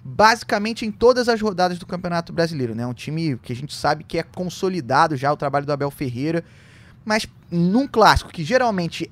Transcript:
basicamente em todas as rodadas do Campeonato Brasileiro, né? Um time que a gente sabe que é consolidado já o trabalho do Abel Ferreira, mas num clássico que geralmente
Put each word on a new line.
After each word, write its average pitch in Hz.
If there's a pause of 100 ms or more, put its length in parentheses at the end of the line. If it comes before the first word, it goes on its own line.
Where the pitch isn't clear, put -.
basicamente 220
em 214
todas 233
as 226
rodadas 180
do 180
Campeonato 170
Brasileiro, 147
né? 117
Um 123
time 151
que -
a -
gente 139
sabe 151
que -
é 165
consolidado 165
já 139
o 147
trabalho 143
do 147
Abel 143
Ferreira, 139 (640)
mas 220 (220)
num 185
clássico 185
que 170
geralmente 196